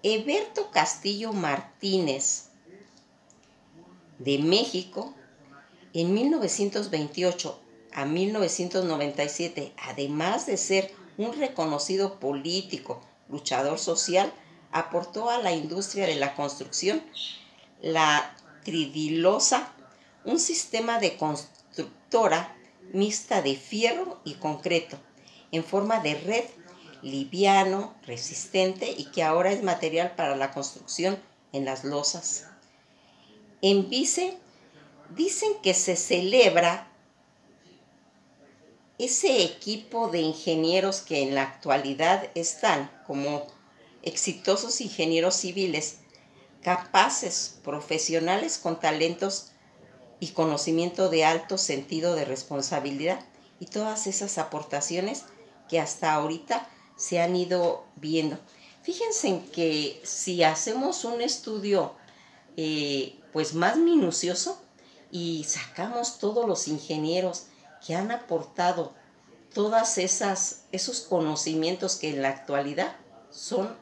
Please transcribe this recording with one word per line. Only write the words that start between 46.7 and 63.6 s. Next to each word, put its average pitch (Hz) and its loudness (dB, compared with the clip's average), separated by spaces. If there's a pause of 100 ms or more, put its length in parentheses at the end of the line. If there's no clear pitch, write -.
profesionales 160 0
con 165 -4
talentos 165 0 (680)
y 165 -6
conocimiento 165 0
de 160 4
alto 165 2
sentido 160 -2
de 151 0
responsabilidad 143 -4 (340)
y 175 -12
todas 214 -4
esas 196 -4
aportaciones 170 -4 (420)
que 165 0
hasta 156 0
ahorita 156 -2 (280)
se 170 0
han 175 2
ido 180 0 (100)
viendo. 156 0 (440)
Fíjense 392 -2
en 180 -2
que 151 0
si 175 -2
hacemos 233 2
un 240 -2
estudio, 202 0 (640)
eh, 147 -2 (140)
pues 156 -2
más 196 2